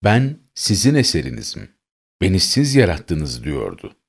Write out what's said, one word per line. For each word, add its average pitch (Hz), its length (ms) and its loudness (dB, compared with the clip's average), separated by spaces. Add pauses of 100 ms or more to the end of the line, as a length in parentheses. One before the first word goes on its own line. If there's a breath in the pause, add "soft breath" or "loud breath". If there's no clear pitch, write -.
"Ben 131 340 2 (160)
sizin 107 400 0
eserinizim, 113 720 -2 (520)
beni 92 200 2
siz 135 340 0
yarattınız." 90 680 0
diyordu. 71 520 -8 (120)